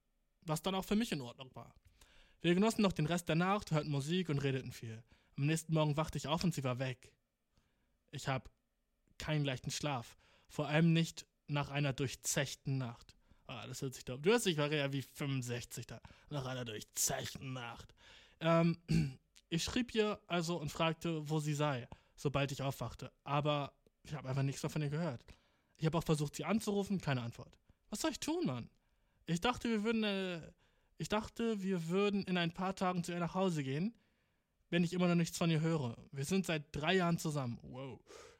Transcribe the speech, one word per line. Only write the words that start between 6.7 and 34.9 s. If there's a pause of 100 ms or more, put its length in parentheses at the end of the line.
weg. (1000)
Ich
hab (680)
keinen
leichten
Schlaf, (300)
vor
allem
nicht (220)
nach
einer
durchzechten
Nacht. (320)
Ah,
das
hört
sich
dope.
Du
hörst
dich,
Maria,
wie
fünfundsechzig
da. (300)
Nach
einer
durchzechten
Nacht. (460)
Ähm, (100)
<clears throat> (300)
ich
schrieb
ihr
also
und
fragte,
wo
sie
sei, (260)
sobald
ich
aufwachte. (140)
Aber (300)
ich
hab
einfach
nichts
mehr
von
ihr
gehört. (520)
Ich
hab
auch
versucht,
sie
anzurufen,
keine
Antwort. (320)
Was
soll
ich
tun,
Mann? (560)
Ich
dachte,
wir
würden,
äh, (580)
ich
dachte,
wir
würden
in
ein
paar
Tagen
zu
ihr
nach
Hause
gehen, (760)
wenn
ich